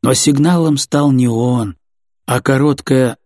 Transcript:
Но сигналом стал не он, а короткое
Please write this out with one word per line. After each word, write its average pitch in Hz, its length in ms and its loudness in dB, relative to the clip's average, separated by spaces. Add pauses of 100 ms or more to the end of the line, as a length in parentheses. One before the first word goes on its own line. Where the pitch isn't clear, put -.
Но 135 100 2
сигналом 151 640 2
стал 143 340 0
не 127 160 2
он, 117 500 -2 (480)
а 123 160 -2
короткое 135 840 0